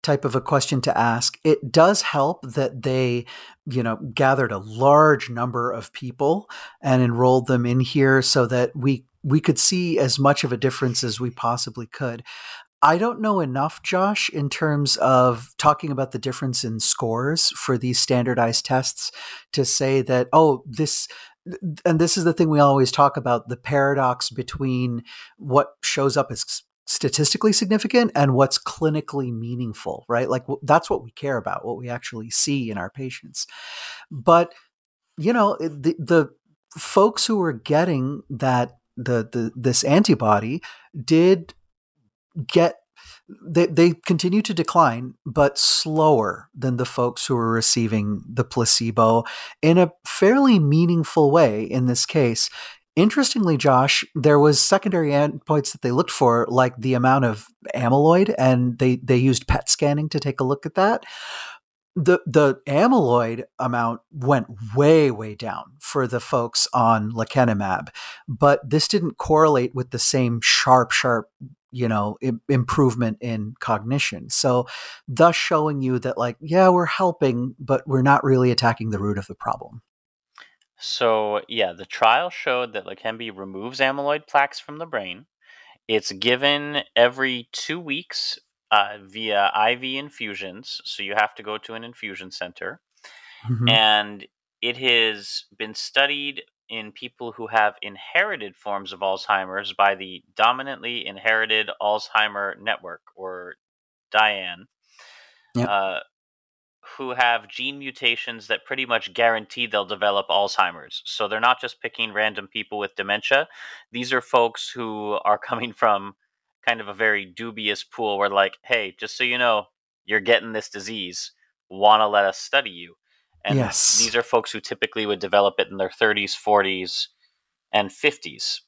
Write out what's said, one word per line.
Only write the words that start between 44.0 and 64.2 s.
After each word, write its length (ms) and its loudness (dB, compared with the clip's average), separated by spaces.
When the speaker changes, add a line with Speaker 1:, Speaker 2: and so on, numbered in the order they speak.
Speaker 1:
to 120 -4
decline, 600 0
but 320 2
slower 960 2
than 240 -2
the 80 0
folks 400 -2
who 100 -2
were 160 0
receiving 760 0
the 160 -4
placebo 800 2
in 160 6
a 140 4
fairly 540 4
meaningful 720 4
way 320 4
in 220 -2
this 200 0
case. 440 0
Interestingly, 600 2
Josh, 460 4
there 240 6
was 220 6
secondary 500 2
endpoints 600 0
that 100 -12
they 100 0
looked 200 0
for, 380 4
like 280 2
the 160 -2
amount 320 4
of 220 -4
amyloid, 640 4
and 420 2
they, 180 2
they 200 2
used 300 2
pet 220 0
scanning 400 0
to 100 -4
take 200 -4
a 60 0
look 200 -2
at 100 -8
that. 300 2
The, 300 2
the 420 4
amyloid 760 2
amount 420 -2
went 360 0